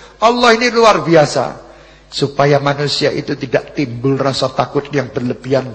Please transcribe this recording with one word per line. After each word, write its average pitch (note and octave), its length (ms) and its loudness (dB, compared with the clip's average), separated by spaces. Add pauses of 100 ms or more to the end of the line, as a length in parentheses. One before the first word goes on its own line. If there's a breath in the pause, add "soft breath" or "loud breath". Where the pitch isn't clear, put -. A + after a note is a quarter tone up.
(260 loud breath)
Allah A#3+ 320 4
ini A#3+ 160 0
luar G#3 320 4
biasa. D3 640 2 (420 loud breath)
Supaya C#3+ 480 0
manusia C#3+ 560 -2
itu - 240 -6
tidak C3+ 400 -4
timbul C3 400 -2
rasa C3+ 320 -2
takut - 400 -4
yang B2+ 240 -4
berlebihan B2+ 600 -4